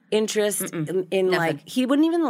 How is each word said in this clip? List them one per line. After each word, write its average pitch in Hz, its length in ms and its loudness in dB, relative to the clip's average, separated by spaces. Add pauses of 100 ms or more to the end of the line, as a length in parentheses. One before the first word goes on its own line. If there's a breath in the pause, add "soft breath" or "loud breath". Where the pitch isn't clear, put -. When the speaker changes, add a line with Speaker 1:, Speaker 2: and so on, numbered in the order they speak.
(100)
Speaker 1:
interest 208 540 0
Speaker 2:
Mm-mm. 160 240 -6
Speaker 1:
in, 180 220 -2
in, 190 200 2
Speaker 2:
Nothing. 175 80 2 (180)
Speaker 1:
like, - 120 -16
he 254 180 0
wouldn't 285 200 4
even 339 240 0